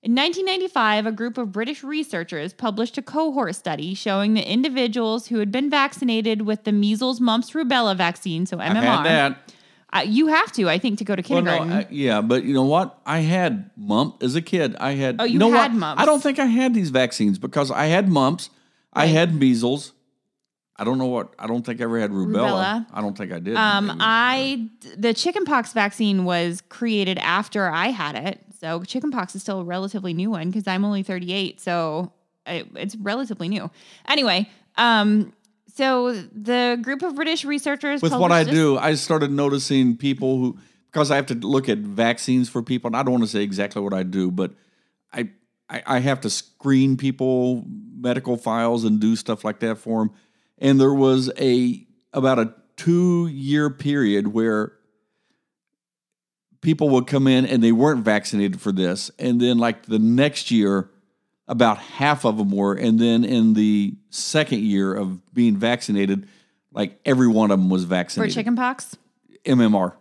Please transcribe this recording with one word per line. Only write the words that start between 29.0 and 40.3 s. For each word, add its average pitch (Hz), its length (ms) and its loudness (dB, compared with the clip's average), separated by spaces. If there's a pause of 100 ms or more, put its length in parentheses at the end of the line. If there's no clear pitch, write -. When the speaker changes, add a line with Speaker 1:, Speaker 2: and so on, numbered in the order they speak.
Speaker 1:
is 196 60 -12
still 190 200 -8
a 175 40 -8
relatively 190 480 -6
new 180 180 -4
one 180 220 -6
'cause 208 140 -6
I'm 190 180 -2
only 202 180 -2
thirty-eight. 185 600 -6
So 170 500 -4 (340)
it, 165 280 -10
it's 202 220 -10
relatively 208 520 -6
new. 196 220 -6 (360)
Anyway, 214 440 0 (260)
um, 214 560 2 (420)
so 254 380 0
the 240 720 -2
group 269 200 -6
of 349 140 -4
British 320 300 -2
researchers 285 560 -4
Speaker 2:
With 160 100 2
what 180 200 2
I 170 80 6
Speaker 1:
published 156 60 2
this 147 80 0
Speaker 2:
do, 156 240 4
I 156 180 0
started 143 340 0
noticing 139 680 2
people 135 420 -2